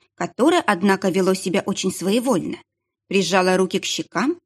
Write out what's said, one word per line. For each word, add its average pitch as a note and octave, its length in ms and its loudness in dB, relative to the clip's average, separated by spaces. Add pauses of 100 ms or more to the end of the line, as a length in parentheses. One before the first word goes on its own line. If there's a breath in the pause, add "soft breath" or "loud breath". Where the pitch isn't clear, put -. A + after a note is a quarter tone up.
(140)
которое, C4+ 460 0
однако, G3 500 2
вело F#3+ 240 2
себя F3 320 -2
очень F#3 240 -4
своевольно. G3 680 -2 (500)
Прижала F#3 480 2
руки F#3 240 0
к - 40 -10
щекам, A#3+ 600 -4